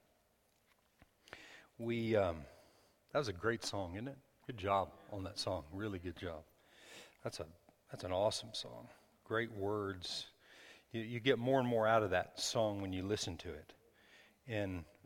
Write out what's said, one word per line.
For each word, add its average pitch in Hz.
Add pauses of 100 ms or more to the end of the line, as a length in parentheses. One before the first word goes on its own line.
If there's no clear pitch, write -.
(1800)
we, 117
um, 90 (760)
that 139
was 139
a 98
great 110
song, 92
isn't 113
it? 135 (300)
Good 123
job 98 (220)
on 98
that -
song. 92
Really 98
good 87
job. 80 (840)
That's -
a, 82 (460)
that's -
an 90
awesome 104
song. - (360)
Great 113
words. 98 (640)
You, 117
you 117
get 120
more 131
and 123
more 110
out 113
of 98
that 90
song 107
when 95
you 90
listen 98
to 87
it 73 (720)
and 98 (220)